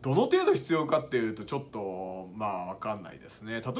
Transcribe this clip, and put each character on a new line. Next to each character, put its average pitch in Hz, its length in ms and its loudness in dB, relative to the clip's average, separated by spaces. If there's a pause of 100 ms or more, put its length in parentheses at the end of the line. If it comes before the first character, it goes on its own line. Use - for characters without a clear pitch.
ど 131 80 0
の 143 120 4
程 370 220 4
度 403 80 6
必 143 220 0
要 156 120 4
か 151 120 4
っ - 100 -6
て 131 80 2
い 113 140 2
う 107 40 -4
と、 107 100 -10
ち - 100 -6
ょ 139 60 2
っ - 100 -12
と、 92 640 -6
ま 101 300 -2
あ、 - 20 -8
わ 95 100 -8
か 107 180 -4
ん 95 80 -10
な - 120 -14
い - 40 -16
で - 120 -20
す - 100 -20
ね。 113 140 -8
例 113 40 -2
え 113 40 -8 (180)